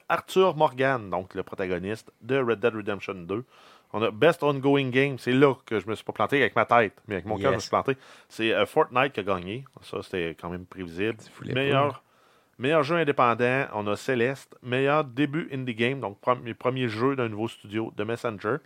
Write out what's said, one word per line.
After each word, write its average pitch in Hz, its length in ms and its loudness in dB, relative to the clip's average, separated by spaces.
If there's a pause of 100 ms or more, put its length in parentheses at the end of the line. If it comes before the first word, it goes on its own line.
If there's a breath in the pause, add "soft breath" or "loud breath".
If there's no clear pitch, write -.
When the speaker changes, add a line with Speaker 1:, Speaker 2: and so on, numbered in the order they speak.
Speaker 1:
Arthur 175 480 2
Morgan, 131 540 0
donc 90 240 -6
le 92 80 -4
protagoniste 92 680 -6 (100)
de 127 160 0
Red 117 220 0
Dead 117 140 4
Redemption 101 400 -6
deux. 92 280 -6 (500 soft breath)
On 107 80 -4
a 110 120 0
Best 143 320 2
Ongoing 139 460 2
Game. 135 280 0
C'est 123 140 -2
là 135 220 6 (120)
que 107 140 -2
je 92 80 -8
me 107 80 -4
suis - 80 -18
pas - 80 -8
planté 123 280 0
avec 120 140 2
ma 113 120 4
tête, 117 280 4 (140)
mais 104 80 -4
avec 87 100 -6
mon 107 100 -4
cœur, 98 100 -2
je - 20 6
me 131 60 4
Speaker 2:
Yes. 101 100 -2
Speaker 1:
suis - 60 -14
planté. 110 260 2 (320 soft breath)
C'est, 110 260 0
euh, 101 100 2
Fortnite 139 480 2
qui - 80 -6
a 95 40 -8
gagné. 98 400 -4 (180)
Ça, - 200 -10
c'était 82 380 -4
quand 85 100 -10
même 90 140 -8
prévisible. 92 520 -6
Speaker 3:
Tu - 200 -20
voulais - 160 -10
pas, 127 80 0
Speaker 1:
Meilleur, 139 360 2
Speaker 3:
hein. - 40 -20 (580)
Speaker 1:
meilleur 147 260 2
jeu 156 120 -2
indépendant, 127 800 2
on 104 140 -4
a 104 80 0
Céleste. 131 680 -2
Meilleur 139 420 2
début 139 480 -2
indie 127 220 -6
game, 123 260 0
donc 104 200 -6
prom-, 123 340 -2
premier 127 340 -2
jeu 120 280 0
d'un 123 120 -2
nouveau 110 200 -4
studio, 110 480 -6
The 104 60 -4
Messenger. 110 640 -4